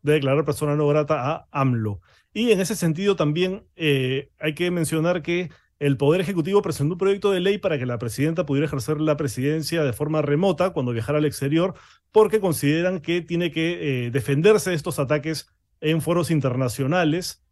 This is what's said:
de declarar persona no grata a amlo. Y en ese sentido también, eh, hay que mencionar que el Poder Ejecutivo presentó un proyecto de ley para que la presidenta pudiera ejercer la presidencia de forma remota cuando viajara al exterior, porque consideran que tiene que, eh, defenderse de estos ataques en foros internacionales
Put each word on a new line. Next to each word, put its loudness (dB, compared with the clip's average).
de 2
declarar 2
persona -2
no 2
grata 0
a -8
amlo. -2
Y 2
en 4
ese -2
sentido 0
también, -2
eh, -2
hay -2
que -2
mencionar 0
que -4
el 0
Poder 4
Ejecutivo 2
presentó -2
un -8
proyecto 2
de 2
ley 2
para 0
que -2
la -4
presidenta -2
pudiera 0
ejercer -4
la 0
presidencia -2
de 0
forma -2
remota 2
cuando -2
viajara -2
al 2
exterior, 0
porque 6
consideran 0
que -2
tiene -2
que, -2
eh, -6
defenderse 2
de 0
estos -4
ataques -4
en 0
foros 0
internacionales 0